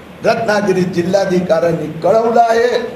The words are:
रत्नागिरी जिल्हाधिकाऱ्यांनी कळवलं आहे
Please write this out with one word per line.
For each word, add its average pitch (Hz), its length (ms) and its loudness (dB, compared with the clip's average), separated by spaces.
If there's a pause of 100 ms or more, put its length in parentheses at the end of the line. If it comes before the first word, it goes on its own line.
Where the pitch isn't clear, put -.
(260)
रत्नागिरी 202 560 0
जिल्हाधिकाऱ्यांनी 175 1160 -2
कळवलं 226 420 2
आहे 233 380 2 (160)